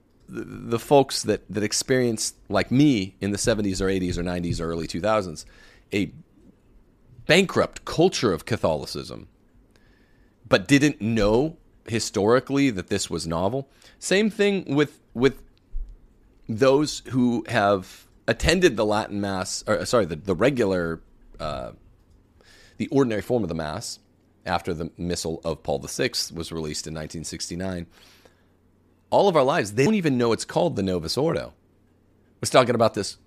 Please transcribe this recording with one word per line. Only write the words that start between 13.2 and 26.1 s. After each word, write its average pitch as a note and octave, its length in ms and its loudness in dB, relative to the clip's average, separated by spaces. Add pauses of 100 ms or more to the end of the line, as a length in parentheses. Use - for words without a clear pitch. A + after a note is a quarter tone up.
novel. F#2+ 420 -2 (300)
Same G#3 320 2
thing G3 460 0
with, D3 240 0 (160)
with A#2+ 260 2 (1080)
those C3+ 600 2
who A#2+ 380 2
have G2+ 580 0 (220)
attended E3 500 4
the A2 80 2
Latin G#2 360 -2
Mass, F#2+ 460 -4
or, G2+ 180 0
sorry, A2 200 2
the, E2 100 -6
the F#2 200 -2
regular, F#2+ 680 0 (380)
uh, C2+ 320 -8 (1040)
the A2+ 100 -6
ordinary A#2+ 340 2
form A#2 220 -2
of F2 60 -4
the E2 60 -4
Mass D#2+ 440 -8 (460)
after F2+ 280 -4
the D#2+ 240 -8
Missal E2+ 460 -6
of D#2+ 200 -6
Paul C#2+ 160 -2
the C#2 80 -12
Sixth - 440 -4